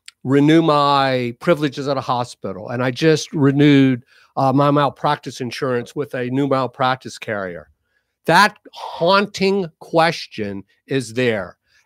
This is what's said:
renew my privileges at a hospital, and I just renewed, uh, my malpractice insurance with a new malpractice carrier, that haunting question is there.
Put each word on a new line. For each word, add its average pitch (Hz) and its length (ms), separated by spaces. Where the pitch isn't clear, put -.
renew 147 380
my 139 800
privileges 147 480
at 139 80
a 127 60
hospital, 120 640
and 123 140
I 131 80
just 156 420
renewed, 139 720
uh, 131 160
my 143 180
malpractice 143 680
insurance 123 540
with 143 200
a 123 160
new 139 180
malpractice 131 680
carrier, 92 520
that 185 340
haunting 196 1000
question 110 840
is 120 280
there. 110 440